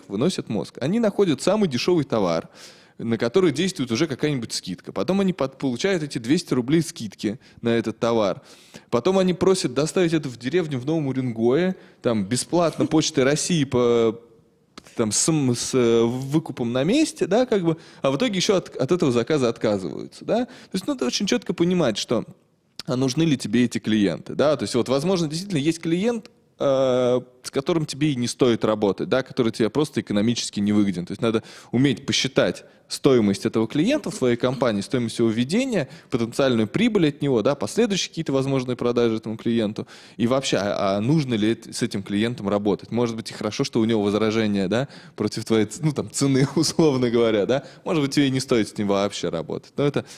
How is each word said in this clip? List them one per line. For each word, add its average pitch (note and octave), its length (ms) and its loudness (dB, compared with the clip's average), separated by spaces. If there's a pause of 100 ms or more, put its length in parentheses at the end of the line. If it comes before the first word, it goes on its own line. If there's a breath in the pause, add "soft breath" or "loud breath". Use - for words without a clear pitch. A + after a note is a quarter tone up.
выносят A#2 400 -2
мозг. - 320 -6
Они F#3+ 200 -2
находят G3+ 420 0
самый G3+ 260 2
дешевый D3 360 0
товар, F2+ 440 0 (480 loud breath)
на A2+ 220 -2
который E3 340 2
действует D3 380 -4
уже C3 160 0
какая-нибудь C#3 460 -4
скидка. - 400 -10
Потом F3+ 280 0
они F#3+ 120 2
под-, - 260 -4
получают D3+ 440 -2
эти D3 160 -8
двести C3+ 360 0
рублей B2+ 260 2
скидки D3+ 580 -6 (220 soft breath)
на A#2 100 -2
этот A2+ 280 0
товар. A2 420 0 (480 loud breath)
Потом F#3 300 2
они F#3 160 2
просят F3 400 2
доставить D#3+ 400 0
это D3 140 -2
в A#2 100 -12
деревню D3 400 -4
в B2 80 -8
Новом D3+ 220 -2
Уренгое, B2+ 680 0 (260 loud breath)
там, A2 220 0
бесплатно D3 600 0
Почтой D3 380 2
России D3+ 400 2
по, A#2+ 540 2 (800)
там, A2 140 0
с, - 140 0 (320)
с, - 180 -4
э, A#2 300 4
выкупом C3 680 -2
на C3 120 0
месте, A#3+ 420 2
да, A3+ 200 2
как G3 180 0
бы, D#3+ 140 0 (220 loud breath)
а C#3 120 2
в C#3+ 40 0
итоге A3 200 0
еще F#3+ 200 2
от, - 200 -4
от C3 160 -2
этого F3 180 2
заказа A#2+ 380 2
отказываются, G2 760 -4
да. A3+ 200 0
То - 300 -14
есть F#3+ 120 -6
надо C4 180 -2
очень A#3+ 220 -2
четко G#3+ 260 -2
понимать, E3+ 460 0
что, A2 260 -2 (600)
а C3+ 80 -2
нужны C3+ 300 0
ли D3 120 2
тебе A#2 280 0
эти A#2 140 -2
клиенты, G2+ 580 0
да. C#3+ 200 2
То A2 60 -8
есть G2+ 140 -4
вот, A2 120 0
возможно, E3 380 0
действительно E3+ 320 -6
есть D3+ 220 -2
клиент, G#3 500 -2 (300)
э, B2+ 600 2 (220)
с - 80 -14
которым D#3+ 360 -2
тебе C#3+ 260 -2
и - 20 -4
не A#2+ 140 -2
стоит A#2+ 360 2
работать, G#2 440 0
да, B2+ 160 0
который A2+ 260 0
тебе A2 180 0
просто C#3+ 320 -2
экономически G#2+ 600 -2
не G#2 120 2
выгоден. G2 340 2
То - 60 -12
есть G2 100 -10
надо A2+ 200 0 (300 loud breath)
уметь B2+ 340 2
посчитать - 580 0 (220 soft breath)
стоимость A2+ 600 4
этого A2 200 2
клиента F#3+ 440 0
в - 40 -8
своей A#2+ 220 2
компании, B2 460 -2
стоимость A#2+ 360 -4
его A#2 120 2
ведения, E3 580 -2 (220 loud breath)
потенциальную A#2 580 0
прибыль G3+ 400 2
от C#3+ 140 -4
него, C3+ 200 2
да, C3+ 120 2
последующие G3 560 -2
какие-то D#3 220 -6
возможные C3+ 440 -2
продажи A#2+ 400 0
этому G#2+ 220 -8
клиенту. A2 480 -2 (320 loud breath)
И A#2 80 2
вообще, C3 320 0
а, G2 380 0
а G#2 40 -2
нужно C3 340 0
ли G#2+ 180 2
эт-, - 200 -8
с - 100 -6
этим G2+ 200 -4
клиентом G#2 460 -4
работать? G2+ 440 0
Может A#2 240 0
быть, A2 140 -10
и - 40 -14
хорошо, A2+ 300 -4
что B2+ 160 -2
у A2 60 2
него A2 160 2
возражения, G#2 640 0
да, A#2 200 -2 (280 loud breath)
против G#2+ 300 -4
твоей A2 200 4
ц-, - 160 -14
ну, D3+ 100 0
там, G#2 180 -6
цены, C3+ 400 2
<laughs> - 60 -10
условно C#3+ 540 2
говоря, A2+ 360 2
да? C3 180 0 (200 loud breath)
Может E3 180 0
быть, C#3 120 -2
тебе C#3+ 140 4
и - 20 2
не C3 100 0
стоит A2+ 280 0
с - 100 -16
ним G#2 100 -2
вообще G2 420 0
работать. E2 460 -8
Но C3+ 100 0
это C3 180 -2 (140)